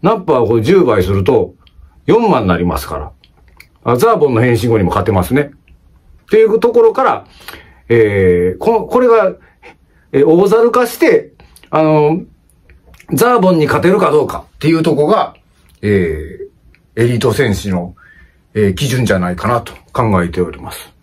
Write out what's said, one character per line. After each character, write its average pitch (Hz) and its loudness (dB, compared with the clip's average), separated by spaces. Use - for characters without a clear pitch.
ナ 214 2
ッ 196 -8
パ 143 0
は 117 0
こ 120 0
れ 113 0
十 170 2
倍 107 0
す 90 -2
る 98 -2
と、 - 0
四 220 2
万 135 0
に 98 -2
な 90 0
り 87 -2
ま 85 -4
す - -10
か 76 -12
ら。 73 -14
あ、 120 0
ザ 226 2
ー 202 -2
ボ 151 2
ン 127 -2
の 113 2
変 123 2
身 123 -4
後 113 0
に 101 0
も 87 0
勝 95 -4
て 113 -2
ま 92 0
す - -6
ね。 143 -2
と 208 2
い 220 6
う 220 0
と 233 2
こ 226 4
ろ 226 4
か 262 -2
ら、 - -2
え 95 2
ー、 - -16
こ-、 220 -2
こ 247 0
れ 254 2
が、 220 2
え 135 -2
ー、 143 4
大 175 4
猿 226 2
化 247 0
し - -12
て、 294 0
あ 156 0
の、 156 0
ザ 233 4
ー - 2
ボ 185 4
ン 170 2
に 151 2
勝 143 0
て 165 2
る 202 2
か 170 0
ど 151 2
う - -8
か - -12
っ - -20
て 147 -2
い 165 2
う 160 0
と 160 0
こ 147 0
が、 190 -2
え 98 -6
ー、 113 -2
エ 120 2
リ 120 0
ー - -2
ト 117 0
戦 113 0
士 101 -8
の、 90 -6
え 107 0
ー、 95 -2
基 131 -6
準 120 -2
じ 104 -2
ゃ 95 0
な 90 -4
い 90 -6
か 104 -6
な 123 -2
と - -18
考 104 0
え 87 -4
て 90 -6
お 85 -4
り - -18
ま - -16
す。 - -20